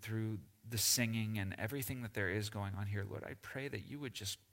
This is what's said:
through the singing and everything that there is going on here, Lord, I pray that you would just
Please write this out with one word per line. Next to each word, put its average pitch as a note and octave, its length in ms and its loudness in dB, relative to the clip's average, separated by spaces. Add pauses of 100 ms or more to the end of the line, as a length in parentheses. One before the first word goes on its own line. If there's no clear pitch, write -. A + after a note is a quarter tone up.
through A2 380 0 (300)
the A2+ 80 -2
singing A2 640 4
and F#2+ 180 0
everything B2+ 440 -2
that A2+ 120 -6
there G2 160 4
is G#2 200 2
going G2 280 -2
on G2+ 100 -2
here, G2+ 220 0
Lord, C#2+ 140 -6
I - 180 -6
pray C#3 280 -6
that A#2 200 -6
you C#3+ 100 -6
would C3+ 140 -4
just - 260 -4 (140)